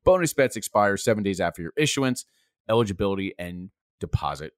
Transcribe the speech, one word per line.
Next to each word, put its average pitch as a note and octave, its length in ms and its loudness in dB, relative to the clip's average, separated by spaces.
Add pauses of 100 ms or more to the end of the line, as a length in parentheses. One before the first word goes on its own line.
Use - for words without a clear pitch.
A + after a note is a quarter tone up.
Bonus F3 300 4
bets C3 220 2
expire G2+ 420 2
seven G#2+ 240 2
days G2 180 0
after E2+ 220 -2
your E2 160 -8
issuance. C#3 480 0 (420)
Eligibility G2+ 720 0
and F2+ 320 -12 (300)
deposit D2 580 -4